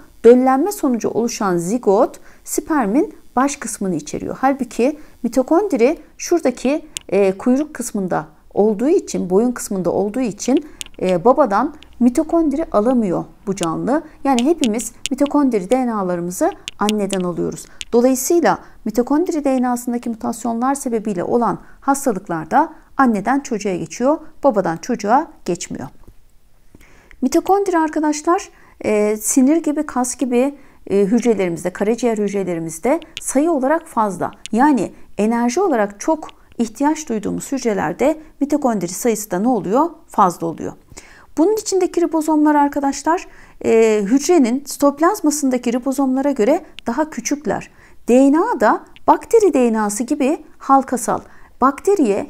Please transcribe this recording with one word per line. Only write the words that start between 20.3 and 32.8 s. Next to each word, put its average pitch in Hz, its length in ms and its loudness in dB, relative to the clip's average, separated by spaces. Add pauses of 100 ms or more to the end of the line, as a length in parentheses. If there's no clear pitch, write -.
sebebiyle 214 480 -4
olan 226 360 0 (220)
hastalıklar 175 680 -4
da 294 220 2 (240)
anneden 233 420 2
çocuğa 208 360 -4
geçiyor, 240 420 -2 (260)
babadan 190 340 0
çocuğa 240 500 0 (180)
geçmiyor. - 420 -6 (1300)
Mitokondri 359 560 2
arkadaşlar, 311 720 0 (360)
e, 214 320 2
sinir 269 400 2
gibi, 294 280 -2
kas 247 300 -4
gibi, 254 400 0 (320)
e, 202 180 2
hücrelerimizde, 196 640 0
karaciğer 226 480 0
hücrelerimizde 196 800 -2 (220)